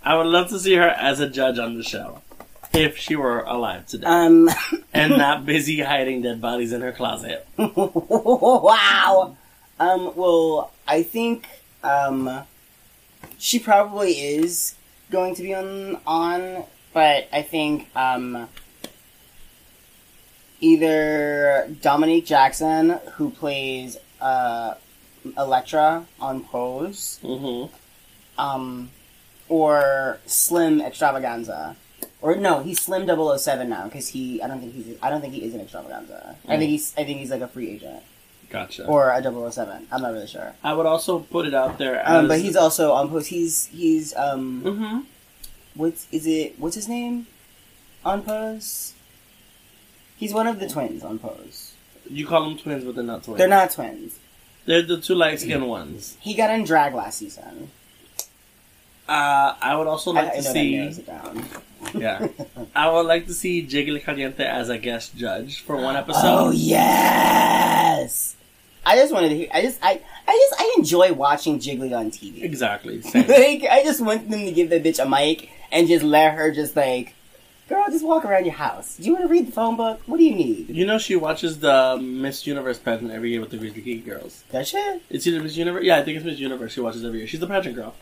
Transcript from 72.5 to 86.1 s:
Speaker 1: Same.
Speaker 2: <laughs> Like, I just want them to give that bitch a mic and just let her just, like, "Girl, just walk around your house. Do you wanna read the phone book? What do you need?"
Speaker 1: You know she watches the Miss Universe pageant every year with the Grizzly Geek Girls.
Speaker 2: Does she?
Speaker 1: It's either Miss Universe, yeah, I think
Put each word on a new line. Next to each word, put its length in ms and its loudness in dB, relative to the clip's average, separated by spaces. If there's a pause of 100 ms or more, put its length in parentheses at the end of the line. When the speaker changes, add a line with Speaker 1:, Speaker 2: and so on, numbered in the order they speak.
Speaker 1:
Same. 240 2
Speaker 2:
<laughs> 0 -
Like, 420 8
I 140 8
just 180 0
want 300 -2
them 140 -4
to 60 -6
give 200 2
that 120 2
bitch 200 2
a 40 0
mic 420 2 (220)
and 160 4
just 160 4
let 300 6
her 180 0
just, 240 -4
like, 380 0 (560)
"Girl, 220 2
just 140 -2
walk 200 2
around 200 2
your 100 -2
house. 420 -8
Do 60 -16
you 100 2
wanna 140 0
read 200 4
the 40 -12
phone 240 -2
book? 320 -4
What 100 -4
do 60 8
you 120 6
need?" 340 -2
Speaker 1:
You 160 -2
know 120 2
she 180 -2
watches 440 -2
the 420 4
Miss 460 -6
Universe 320 -4
pageant 320 -4
every 200 -6
year 100 -2
with 100 -10
the 60 -10
Grizzly 260 -10
Geek 220 -10
Girls. 460 -16
Speaker 2:
Does 180 -6
she? 300 -4 (120)
Speaker 1:
It's 160 -4
either 160 0
Miss 120 -8
Universe, 280 -4
yeah, 140 4
I 60 2
think 140 -6